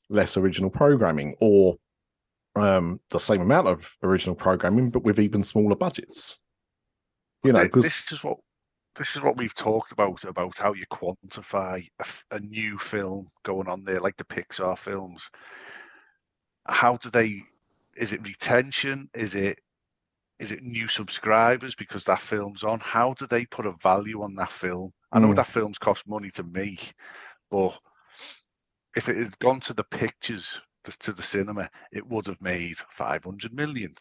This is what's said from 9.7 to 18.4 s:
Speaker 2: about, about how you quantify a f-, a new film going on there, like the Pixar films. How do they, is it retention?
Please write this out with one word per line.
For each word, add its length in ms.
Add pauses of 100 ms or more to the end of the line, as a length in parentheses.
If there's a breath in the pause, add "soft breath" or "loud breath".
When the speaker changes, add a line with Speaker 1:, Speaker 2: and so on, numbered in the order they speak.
Speaker 2:
about, 320
about 340
how 160
you 180
quantify 920
a 60 (100)
f-, 320
a 80
new 400
film 480 (160)
going 240
on 160
there, 160
like 180
the 60
Pixar 520
films. 540 (1400 loud breath)
How 320
do 120
they, 340 (520)
is 180
it 140
retention? 840